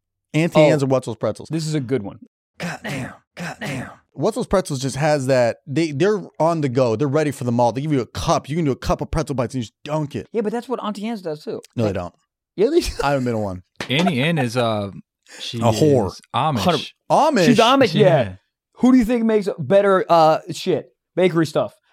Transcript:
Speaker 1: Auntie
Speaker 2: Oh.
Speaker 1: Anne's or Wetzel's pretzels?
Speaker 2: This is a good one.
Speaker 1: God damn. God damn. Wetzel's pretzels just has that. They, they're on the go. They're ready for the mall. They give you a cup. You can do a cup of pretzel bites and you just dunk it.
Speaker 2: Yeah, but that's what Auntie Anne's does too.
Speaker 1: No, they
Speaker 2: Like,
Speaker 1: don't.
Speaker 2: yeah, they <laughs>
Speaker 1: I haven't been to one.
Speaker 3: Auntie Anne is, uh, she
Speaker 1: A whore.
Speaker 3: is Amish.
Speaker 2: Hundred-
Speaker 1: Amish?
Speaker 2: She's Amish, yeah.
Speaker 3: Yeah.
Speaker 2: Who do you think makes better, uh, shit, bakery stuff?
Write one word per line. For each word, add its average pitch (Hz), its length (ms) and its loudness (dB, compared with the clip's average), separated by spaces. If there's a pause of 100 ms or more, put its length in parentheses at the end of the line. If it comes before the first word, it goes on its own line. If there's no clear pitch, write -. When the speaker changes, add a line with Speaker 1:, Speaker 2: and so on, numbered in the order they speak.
(340)
Speaker 1:
Auntie 156 280 2
Speaker 2:
Oh. - 20 8
Speaker 1:
Anne's 147 180 4
or 139 60 0
Wetzel's 127 300 -2
pretzels? - 340 -6
Speaker 2:
This 156 160 -4
is 151 60 -6
a 151 80 -2
good 120 220 -4
one. 101 160 -14 (380)
Speaker 1:
God - 280 -10
damn. 139 300 -10 (200)
God 165 240 -12
damn. 135 300 -8 (240)
Wetzel's 190 340 -4
pretzels 180 320 -2
just 131 160 -6
has 147 320 0
that. 123 300 2 (100)
They, 156 240 -2
they're 180 300 0 (180)
on 165 220 0
the 143 80 0
go. 120 260 2
They're 147 140 -2
ready 151 220 0
for - 120 -8
the 120 80 -2
mall. 120 220 2
They 131 80 -6
give 156 100 -4
you 139 80 2
a 113 60 -2
cup. - 420 -4
You 143 80 -6
can 170 80 -2
do 139 80 0
a 120 60 -2
cup - 240 -4
of - 100 -10
pretzel 147 240 -4
bites 120 200 -4
and 131 40 -6
you 117 40 -4
just 104 100 -16 (100)
dunk 147 320 -6
it. - 160 -10
Speaker 2:
Yeah, 208 80 -4
but 214 140 -4
that's 240 160 -8
what - 120 -8
Auntie 208 240 -8
Anne's 220 160 -8
does 156 220 -10
too. 170 160 -10 (160)
Speaker 1:
No, 120 80 -2
they 107 60 0
Speaker 2:
Like, 95 60 -4
Speaker 1:
don't. 87 200 -10 (400)
Speaker 2:
yeah, 208 140 2
they 330 80 2
<laughs> - 260 -4
Speaker 1:
I 139 60 0
haven't 139 160 -2
been 120 80 -2
to 110 60 -2
one. 95 240 -6 (260)
Speaker 3:
Auntie 147 320 0
Anne 165 160 0
is, 120 180 -2
uh, 110 360 -2 (480)
she - 200 -10
Speaker 1:
A 113 40 -4
whore. 117 440 4
Speaker 3:
is - 120 -10 (160)
Amish. 135 240 0
Speaker 2:
Hundred- 147 320 0 (180)
Speaker 1:
Amish? 220 360 4
Speaker 2:
She's 233 140 6
Amish, 240 340 4
yeah. 196 120 4
Speaker 3:
Yeah. 127 300 2 (420)
Speaker 2:
Who 254 140 4
do 254 60 8
you 240 80 4
think 233 180 0
makes 214 240 2 (100)
better, 190 520 4
uh, 160 300 6 (120)
shit, 160 360 -4 (280)
bakery 170 300 2
stuff? 139 280 -2 (200)